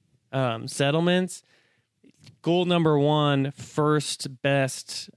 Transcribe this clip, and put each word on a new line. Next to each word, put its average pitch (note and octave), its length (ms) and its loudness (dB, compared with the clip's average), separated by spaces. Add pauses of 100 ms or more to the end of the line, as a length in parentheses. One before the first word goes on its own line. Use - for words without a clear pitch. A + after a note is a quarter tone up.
(340)
um, A#2+ 340 -4
settlements, E3+ 760 0 (1000)
goal F3 240 2
number E3 320 4
one, C#3+ 540 2
first D3 920 -2
best - 760 -2